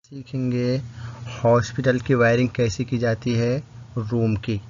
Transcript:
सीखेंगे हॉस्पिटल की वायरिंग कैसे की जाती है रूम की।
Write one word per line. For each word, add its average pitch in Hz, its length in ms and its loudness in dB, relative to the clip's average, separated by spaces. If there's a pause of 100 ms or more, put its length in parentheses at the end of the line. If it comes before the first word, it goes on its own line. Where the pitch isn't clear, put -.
सीखेंगे 127 680 -2 (580)
हॉस्पिटल 120 640 2
की 131 140 0
वायरिंग 120 420 4
कैसे 120 280 0
की 120 140 -2
जाती 117 360 0
है 117 180 2 (480)
रूम 113 400 0
की। 107 200 -4 (100)